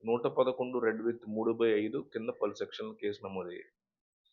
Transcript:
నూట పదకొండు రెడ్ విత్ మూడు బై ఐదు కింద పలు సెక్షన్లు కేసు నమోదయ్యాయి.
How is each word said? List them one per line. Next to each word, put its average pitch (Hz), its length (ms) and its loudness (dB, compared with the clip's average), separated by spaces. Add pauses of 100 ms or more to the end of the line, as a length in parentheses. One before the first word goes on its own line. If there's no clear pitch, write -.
నూట 117 220 2
పదకొండు 127 520 2
రెడ్ 110 220 2
విత్ 117 260 -2
మూడు 110 260 2
బై 117 200 4
ఐదు 110 320 2
కింద 113 240 -6
పలు 104 260 -2
సెక్షన్లు 110 380 -8
కేసు 104 280 -4
నమోదయ్యాయి. 92 460 -8 (640)